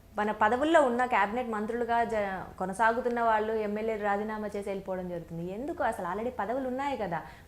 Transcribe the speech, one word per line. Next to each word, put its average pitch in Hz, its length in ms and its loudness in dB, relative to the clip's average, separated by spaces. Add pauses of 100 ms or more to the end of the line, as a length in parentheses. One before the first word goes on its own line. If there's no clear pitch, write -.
(180)
మన 202 140 0
పదవుల్లో 262 500 6
ఉన్న 247 240 2
క్యాబినెట్ 233 440 2
మంత్రులుగా 226 540 0
జ-, 202 560 -2
కొనసాగుతున్న 233 640 2
వాళ్ళు 220 320 2
ఎమ్మెల్యేలు 214 500 -2
రాజీనామా 214 440 0
చేసి 202 220 -6
వెళ్ళిపోవడం 185 400 -4
జరుగుతుంది. 170 440 -6
ఎందుకు 294 300 -4
అసలు? 226 240 -2
already 220 320 -4
పదవులు 240 280 -2
ఉన్నాయి 262 300 -4
కదా, 175 240 -4 (260)